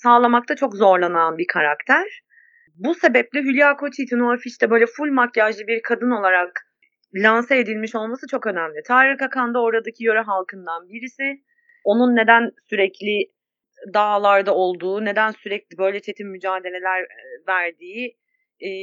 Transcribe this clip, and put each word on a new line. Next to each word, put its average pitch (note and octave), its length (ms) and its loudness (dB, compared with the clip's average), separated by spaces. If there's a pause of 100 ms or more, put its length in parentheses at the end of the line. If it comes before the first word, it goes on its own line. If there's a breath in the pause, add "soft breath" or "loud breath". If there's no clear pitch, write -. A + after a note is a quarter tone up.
sağlamakta A#3+ 540 4
çok C#4 200 -4
zorlanan F3 640 2
bir E3+ 80 -4
karakter. F3+ 600 0 (680 soft breath)
Bu A3 200 -4
sebeple B3 460 0
Hülya C#4+ 360 2
Koçyiğit'in C#4 440 -6
o A#3+ 120 0
afişte A#3+ 380 -2
böyle A#3 160 4
full D4 260 -6
makyajlı A3 540 0
bir A3+ 160 -2
kadın A#3 280 -2
olarak F#3 420 0 (640)
lanse A3+ 440 2
edilmiş A3 360 -4
olması A3+ 320 -8
çok B3+ 200 -8
önemli. E3 420 -6
Tarık C4+ 340 2
Akan B3+ 320 -4
da B3 80 0
oradaki A3+ 420 -2
yöre A3 160 2
halkından F#3 680 -8
birisi. C4 540 -10 (420)
Onun A#3 320 4
neden A#3 340 4 (200)
sürekli G#3 600 -2 (640)
dağlarda G3+ 600 2
olduğu, F#3 500 -2
neden G#3+ 260 0
sürekli G3+ 480 -12
böyle G3 220 -2
çetin G3+ 280 -12
mücadeleler, F#3 720 -6
e, F3 40 -10 (420)
verdiği, F#3 680 -6 (440)
e, G3 80 -10 (140)